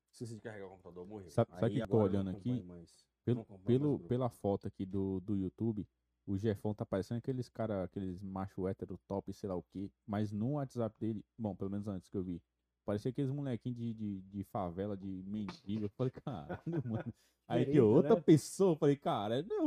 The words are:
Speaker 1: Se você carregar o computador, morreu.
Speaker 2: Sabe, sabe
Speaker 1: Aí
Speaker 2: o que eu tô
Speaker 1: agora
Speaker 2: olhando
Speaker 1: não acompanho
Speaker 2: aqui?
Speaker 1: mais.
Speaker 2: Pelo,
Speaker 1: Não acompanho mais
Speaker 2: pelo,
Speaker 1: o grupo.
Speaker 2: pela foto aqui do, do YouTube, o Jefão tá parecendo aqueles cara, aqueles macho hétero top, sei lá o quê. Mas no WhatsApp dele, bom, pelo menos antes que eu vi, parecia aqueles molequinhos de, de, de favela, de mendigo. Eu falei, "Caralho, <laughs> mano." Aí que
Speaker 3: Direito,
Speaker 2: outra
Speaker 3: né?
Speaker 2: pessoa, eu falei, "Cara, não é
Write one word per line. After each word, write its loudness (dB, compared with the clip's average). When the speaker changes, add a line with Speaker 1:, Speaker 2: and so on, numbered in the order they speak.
Speaker 1:
Se -12
você -12
carregar -12
o -14
computador, -16
morreu. -14
Speaker 2:
Sabe, 2
sabe -2
Speaker 1:
Aí 2
Speaker 2:
o -2
que 0
eu -4
tô 2
Speaker 1:
agora 6
Speaker 2:
olhando 2
Speaker 1:
não -4
acompanho -4
Speaker 2:
aqui? -8
Speaker 1:
mais. -20
Speaker 2:
Pelo, 2
Speaker 1:
Não -6
acompanho -20
mais -18
Speaker 2:
pelo, 2
Speaker 1:
o 2
grupo. -6
Speaker 2:
pela 0
foto 0
aqui -8
do, -2
do -2
YouTube, -2
o 0
Jefão 0
tá -6
parecendo -2
aqueles -4
cara, -4
aqueles -6
macho -4
hétero -6
top, -4
sei -8
lá -2
o -4
quê. -8
Mas -2
no -2
WhatsApp -4
dele, -4
bom, -4
pelo -4
menos -6
antes -6
que -8
eu 0
vi, -6
parecia -2
aqueles -2
molequinhos -4
de, -4
de, -6
de -6
favela, -2
de -8
mendigo. -4
Eu -2
falei, -2
"Caralho, -10
<laughs> -4
mano." -4
Aí 2
que 0
Speaker 3:
Direito, 10
Speaker 2:
outra 8
Speaker 3:
né? 4
Speaker 2:
pessoa, 6
eu 4
falei, 6
"Cara, 0
não -4
é 0